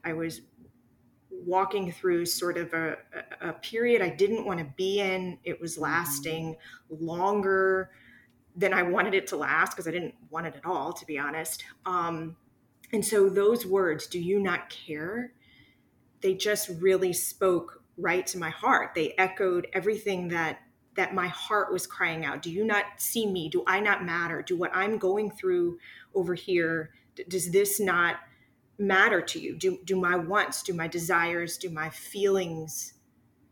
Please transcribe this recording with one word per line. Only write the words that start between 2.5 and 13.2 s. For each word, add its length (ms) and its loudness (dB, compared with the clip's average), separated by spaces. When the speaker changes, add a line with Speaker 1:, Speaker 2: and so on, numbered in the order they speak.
Speaker 1:
of 160 -6
a, 240 -2
a, 100 -6
a 40 -8
period 480 2
I 80 2
didn't 360 2
wanna 300 -4
be 240 0
in. 440 -2
It 160 -6
was 180 -8
Speaker 2:
Mm-hmm. 340 -4
Speaker 1:
lasting 160 -6
longer 1040 0
than 180 2
I 80 4
wanted 320 2
it 140 0
to 80 -4
last 400 2
'cause 120 -6
I 40 -4
didn't 240 -6
want 160 -6
it 100 -8
at 100 -12
all, 280 -2
to 120 -16
be 120 -6
honest. 460 -6
Um, 500 -2
and 120 0
so 260 4